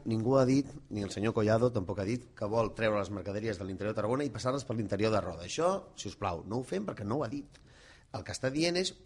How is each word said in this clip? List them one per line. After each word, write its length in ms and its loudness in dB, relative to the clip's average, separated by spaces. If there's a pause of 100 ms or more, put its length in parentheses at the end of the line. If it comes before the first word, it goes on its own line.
ningú 320 4
ha 80 8
dit, 200 4 (260)
ni 100 -2
el 80 -2
senyor 240 0
Collado 400 4
tampoc 260 -2
ha 60 0
dit, 280 -2
que 120 -6
vol 280 2
treure 260 2
les 100 -2
mercaderies 480 -4
de 80 -6
l'interior 280 -4
de 40 -2
Tarragona 260 0
i 60 -2
passar-les 340 -2
per 140 -4
l'interior 340 2
de 80 4
Roda. 240 -6
Això, 520 0
si 120 -10
us 80 -10
plau, 320 -4
no 120 -2
ho 40 -4
fem 220 -4
perquè 180 -6
no 140 0
ho 80 0
ha 20 -6
dit. 200 -6 (640)
El 100 -6
que 80 -10
està 200 -2
dient 260 2
és, 160 0 (120)